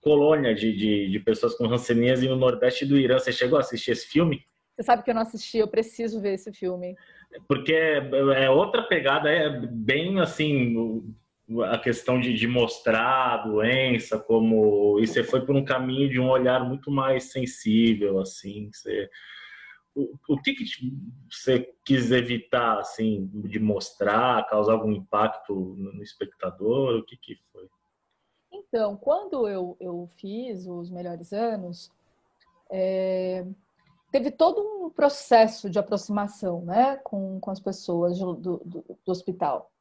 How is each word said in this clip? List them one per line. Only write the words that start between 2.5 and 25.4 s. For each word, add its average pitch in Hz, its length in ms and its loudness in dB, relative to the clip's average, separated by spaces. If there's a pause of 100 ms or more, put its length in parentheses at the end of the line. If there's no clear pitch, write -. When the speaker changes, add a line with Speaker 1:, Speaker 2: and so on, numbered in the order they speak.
Speaker 1:
do 139 120 4
Irã. 131 200 4
Você 127 140 0
chegou 127 260 2
a 139 40 4
assistir 120 300 -4
esse - 160 -4
filme? 160 380 0 (300)
Speaker 2:
Você - 80 -8
sabe 240 200 2
que - 60 -4
eu 226 60 0
não 220 60 0
assisti, 226 360 -8
eu 214 100 4
preciso 220 540 -4
ver 202 120 -2
esse 190 200 -10
filme. 180 420 -8 (520)
Speaker 1:
Porque 135 260 0
é, 160 240 4 (460)
é 135 60 4
outra 196 340 4
pegada, 147 460 2
é 156 200 2
bem 135 680 -2
assim, 143 580 0
o, 113 840 -6
a 107 140 0
questão 127 420 0
de, 123 140 -2
de 110 140 0
mostrar 120 880 2
a 113 40 -2
doença, 113 840 0
como, 107 800 4
e 113 80 4
você 117 160 0
foi 127 220 0
por 139 100 2
um 135 100 2
caminho 131 440 0
de 127 100 -2
um 127 100 2
olhar 127 340 4
muito 135 280 -6
mais 135 400 0
sensível, 110 880 2
assim, 101 520 -10
você, 101 380 -8 (880)
o, 139 180 -6 (140)
o 143 120 0
que 269 120 -2
que 262 100 -8 (680)
você - 440 -2 (100)
quis 123 280 2
evitar, 120 680 0
assim, 104 540 -4
de 104 260 -6
mostrar, 107 880 0
causar 107 260 2
algum 107 180 0
impacto 104 640 -2